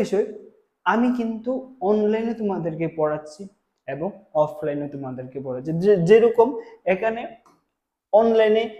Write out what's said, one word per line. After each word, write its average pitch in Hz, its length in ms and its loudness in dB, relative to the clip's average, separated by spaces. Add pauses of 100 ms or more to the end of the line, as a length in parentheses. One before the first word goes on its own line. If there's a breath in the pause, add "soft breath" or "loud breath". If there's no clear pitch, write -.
বিষয়, 202 240 0 (680)
আমি 233 140 2 (120)
কিন্তু 226 320 -6 (380)
অনলাইনে 214 520 0
তোমাদেরকে 165 460 -4 (120)
পড়াচ্ছি 151 420 -4 (460)
এবং 147 220 -8 (340)
অফলাইনে 147 520 -4
তোমাদেরকে 127 500 -12
পড়াচ্ছি। 135 260 -8 (120)
যে-, 202 260 4
যেরকম 226 380 6 (460 loud breath)
এখানে 226 280 -4 (1000)
অনলাইনে 220 420 4 (160)